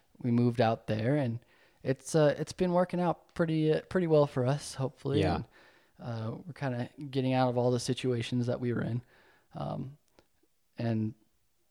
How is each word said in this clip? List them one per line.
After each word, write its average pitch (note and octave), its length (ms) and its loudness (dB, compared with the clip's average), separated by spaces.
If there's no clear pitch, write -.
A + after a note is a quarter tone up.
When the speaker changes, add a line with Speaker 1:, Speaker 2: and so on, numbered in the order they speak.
Speaker 1:
we B2 80 -2
moved A#2+ 300 2
out A2+ 260 2
there, A2 300 0
and A#2+ 220 -2
it's, - 300 -4
uh, D3+ 240 6
it's D#3 140 -6
been F3+ 200 0
working F3 280 2
out - 340 -2
pretty, D#3+ 380 2
uh, - 160 2
pretty F#3 200 0
well D3+ 180 6
for C3 180 -2
us, C#3 300 -2
hopefully. C3+ 460 -2
Speaker 2:
Yeah. F2 160 2
Speaker 1:
And, A2+ 80 -4
uh, A2+ 300 -6
we're D#3 60 -14
kinda B2 380 -4
getting C3 220 0
out C3 160 4
of A#2+ 100 -2
all B2 120 4
the B2 100 2
situations B2 680 -2
that B2 140 -2
we B2 120 -2
were A2+ 100 -2
in, A#2+ 200 -2
um, D3 420 -8
and A2 380 -2